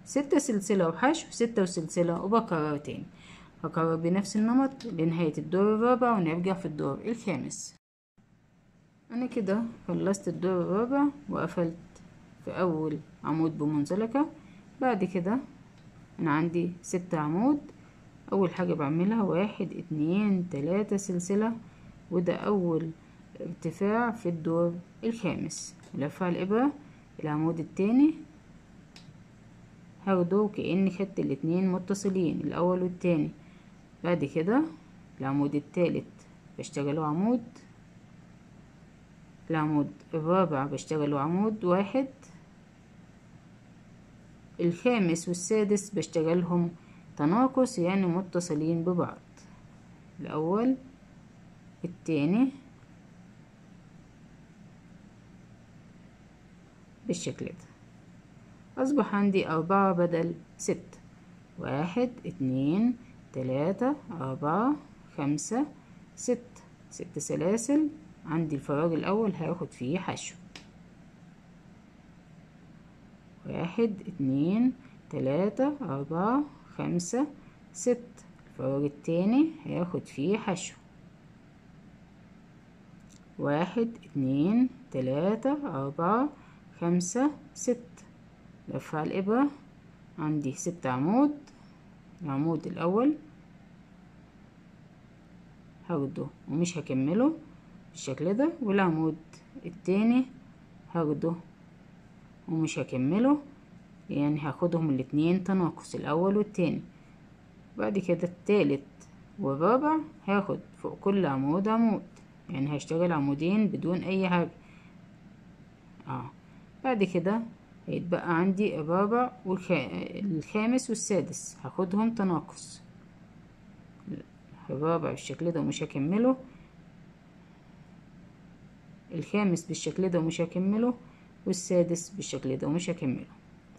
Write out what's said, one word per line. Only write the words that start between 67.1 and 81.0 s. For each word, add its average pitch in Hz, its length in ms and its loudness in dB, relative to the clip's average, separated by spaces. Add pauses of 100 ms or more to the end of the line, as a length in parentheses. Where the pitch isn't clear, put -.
سلاسل. 220 720 0 (380)
عندي 156 280 -2
الفراغ 151 400 0
الأول 196 380 0
هاخد 156 400 -6
فيه 135 260 -4
حشو، - 360 -8 (3000)
واحد، 185 480 -2 (120)
اتنين، 170 680 0 (380)
تلاتة، 185 720 0
أربعة، 180 640 -2 (320)
خمسة، 175 500 -2 (460)
ست. - 520 -2 (260)
الفراغ 135 340 -2
التاني 190 640 2 (160)
هاخد 160 400 -4
فيه 175 320 0
حشو، - 360 -4 (2750)